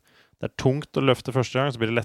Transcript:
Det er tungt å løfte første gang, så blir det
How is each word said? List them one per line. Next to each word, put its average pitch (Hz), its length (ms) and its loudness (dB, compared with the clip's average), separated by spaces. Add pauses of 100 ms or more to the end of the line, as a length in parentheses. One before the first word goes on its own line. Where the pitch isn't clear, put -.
(400)
Det - 100 -4
er - 120 -10
tungt 135 300 2
å 135 100 -2
løfte 131 320 2
første 127 200 0
gang, 135 180 0
så 120 60 -8
blir 113 140 0
det 117 120 2